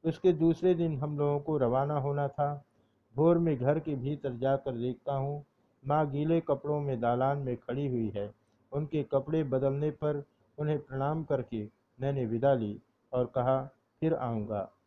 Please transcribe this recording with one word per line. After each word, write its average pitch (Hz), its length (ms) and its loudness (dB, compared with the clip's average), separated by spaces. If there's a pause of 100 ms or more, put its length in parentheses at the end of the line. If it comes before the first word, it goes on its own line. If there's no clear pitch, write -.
उसके 165 280 2
दूसरे 165 400 4
दिन 165 240 0
हम 147 200 -4
लोगों 143 220 2
को 151 180 -2
रवाना 135 420 2
होना 143 280 -2
था। 143 380 -4 (500)
भोर 165 220 6
में 165 200 2
घर 139 220 2
के 151 160 -4
भीतर 135 380 -4
जाकर 135 380 0
देखता 123 420 -4
हूँ, 143 320 -4 (420)
माँ 147 240 2
गीले 160 300 2
कपड़ों 147 400 -2
में 135 180 -2
दालान 127 380 2
में 127 200 -4
खड़ी 135 300 -4
हुई 117 220 -2
है। 101 240 -6 (380)
उनके 147 320 -2
कपड़े 151 400 0
बदलने 139 480 0
पर 147 320 -4 (340)
उन्हें 151 220 -2
प्रणाम 143 440 -4
करके 117 460 -4 (320)
मैंने 135 240 -2
विदा 117 280 2
ली 110 280 -2 (320)
और 127 120 2
कहा, 131 380 0 (360)
"फिर 160 140 2
आऊँगा।" 107 580 -4 (160)